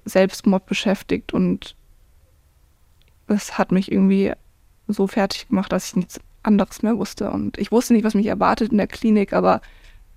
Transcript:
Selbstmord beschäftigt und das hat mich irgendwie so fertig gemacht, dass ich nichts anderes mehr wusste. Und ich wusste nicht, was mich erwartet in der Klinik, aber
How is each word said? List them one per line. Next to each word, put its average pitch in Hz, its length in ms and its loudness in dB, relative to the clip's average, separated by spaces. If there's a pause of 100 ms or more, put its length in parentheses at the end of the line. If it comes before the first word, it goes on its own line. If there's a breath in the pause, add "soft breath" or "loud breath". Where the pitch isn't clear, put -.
Selbstmord 190 640 2
beschäftigt - 640 -4
und 185 440 -2 (1500)
das - 300 -2
hat 190 160 -2
mich 190 180 0
irgendwie 196 420 2 (540)
so 196 200 0
fertig - 420 -2
gemacht, 190 240 -2
dass - 160 -2
ich - 80 -6
nichts - 240 -4 (220)
anderes 202 400 0
mehr 214 160 0
wusste. 202 320 -6
Und 202 260 -6
ich - 160 -6
wusste 240 220 4
nicht, 208 100 4
was 214 80 0
mich 202 140 2
erwartet 202 440 0
in 220 60 2
der 196 100 2
Klinik, 214 460 0
aber 185 300 2 (540 soft breath)